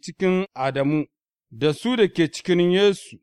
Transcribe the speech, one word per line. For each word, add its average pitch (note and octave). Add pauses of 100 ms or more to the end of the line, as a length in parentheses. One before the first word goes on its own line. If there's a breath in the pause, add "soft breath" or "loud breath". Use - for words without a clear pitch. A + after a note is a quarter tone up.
cikin F#3 (100)
Adamu, C#3 (460)
da C#3
su B3
da G#3+
ke E3
cikin F3
Yesu G3